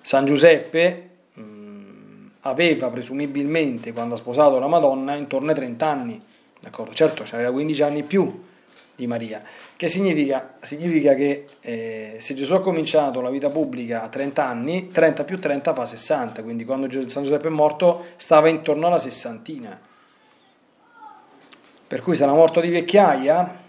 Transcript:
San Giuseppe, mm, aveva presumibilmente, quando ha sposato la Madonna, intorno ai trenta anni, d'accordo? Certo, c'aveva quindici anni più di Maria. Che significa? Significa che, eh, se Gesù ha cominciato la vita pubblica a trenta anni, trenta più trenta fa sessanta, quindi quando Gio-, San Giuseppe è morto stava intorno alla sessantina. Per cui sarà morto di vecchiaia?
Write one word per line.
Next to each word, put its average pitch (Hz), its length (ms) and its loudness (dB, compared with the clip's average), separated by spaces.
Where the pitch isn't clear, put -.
San 135 240 2
Giuseppe, 165 840 4
mm, 104 880 -20
aveva 131 480 0
presumibilmente, 135 1040 -4
quando 117 220 -6
ha - 20 -10
sposato 131 400 4
la 135 100 0
Madonna, 143 480 2
intorno 143 340 -4
ai 151 60 2
trenta 127 320 -4
anni, 120 320 -4
d'accordo? - 340 -14
Certo, 156 320 2
c'aveva 120 260 -4
quindici 147 320 -2
anni 147 180 -2
più - 420 -2
di 123 120 -8
Maria. 113 360 -8
Che 170 140 -6
significa? 151 720 -2
Significa 151 540 2
che, 139 320 -2
eh, 113 600 -10
se - 140 -10
Gesù 139 200 -2
ha 190 80 4
cominciato 156 580 0
la 127 100 -4
vita 139 200 -2
pubblica 123 540 -4
a 113 40 -10
trenta 139 400 -4
anni, 147 420 -6
trenta 156 340 2
più 185 160 -6
trenta 143 340 -2
fa 120 120 -4
sessanta, 117 580 -6
quindi 117 200 -8
quando 135 240 -4
Gio-, 127 220 -6
San 143 140 -6
Giuseppe 147 240 -2
è 160 40 -2
morto 156 540 2
stava 156 320 6
intorno 156 400 0
alla 175 120 4
sessantina. 123 800 -12
Per - 140 -8
cui 175 140 -2
sarà 135 160 4
morto 160 300 6
di 170 80 0
vecchiaia? 170 1000 4